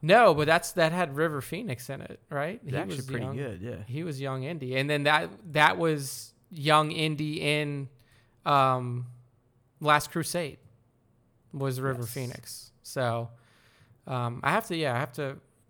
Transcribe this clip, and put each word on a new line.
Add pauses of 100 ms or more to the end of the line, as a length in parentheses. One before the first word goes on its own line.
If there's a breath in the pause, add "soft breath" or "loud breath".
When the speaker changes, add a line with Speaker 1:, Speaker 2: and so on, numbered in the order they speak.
Speaker 1:
No,
but
that's,
that
had
River
Phoenix
in
it,
right?
Speaker 2:
It's
Speaker 1:
He
Speaker 2:
actually
Speaker 1:
was
Speaker 2:
pretty
Speaker 1:
young,
Speaker 2:
good,
yeah. (120)
Speaker 1:
he
was
Young
Indy,
and
then
that, (220)
that
was (160)
Young
Indy
in, (560 soft breath)
um, (760)
Last
Crusade. (920)
Was
River
Speaker 2:
Yes.
Speaker 1:
Phoenix. (120)
So, (800 soft breath)
um,
I
have
to,
yeah,
I
have
to (340)